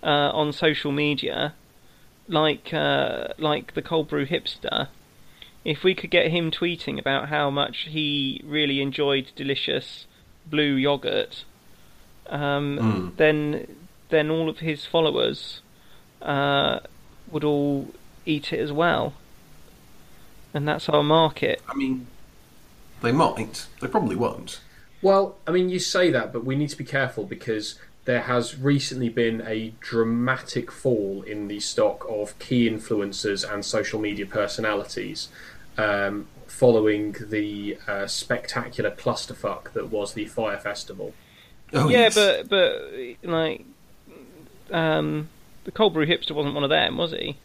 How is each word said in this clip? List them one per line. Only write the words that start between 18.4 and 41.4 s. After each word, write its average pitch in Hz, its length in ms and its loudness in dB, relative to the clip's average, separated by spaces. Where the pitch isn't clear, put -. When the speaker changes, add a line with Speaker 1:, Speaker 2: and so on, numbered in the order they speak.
Speaker 1:
it - 60 -2
as 147 120 -2
well. 165 420 2
And 147 140 -2
that's 147 200 -2
our 147 160 6
market. 151 640 4
Speaker 2:
I 131 60 -10
mean, 131 340 -2
they 120 100 2
might. 123 540 0
They 123 60 -6
probably 127 280 0
won't. - 460 -4
Speaker 3:
Well, 196 340 4
I 160 40 -2
mean, 180 180 4
you 180 100 -2
say 180 320 4
that, 117 200 0
but 120 140 -6
we 135 100 0
need 147 140 0
to - 80 -10
be 131 80 -8
careful 135 400 -2
because - 500 -6
there 123 160 2
has 120 360 0
recently 131 520 2
been 113 360 2
a 110 340 -4
dramatic 120 920 0
fall 98 520 0
in 104 240 -8
the 104 120 -6
stock - 480 0
of 104 320 -4
key 120 300 4
influencers 104 840 -2
and 101 140 -6
social 107 340 -2
media 101 280 -4
personalities, 104 1000 -4
um, 101 500 0
following 107 720 4
the, 104 580 -4
uh, 98 200 -4
spectacular 120 840 -4
clusterfuck - 840 -6
that 110 180 -4
was 104 220 -2
the 107 120 -6
Fire 107 320 -4
Festival. 101 560 -10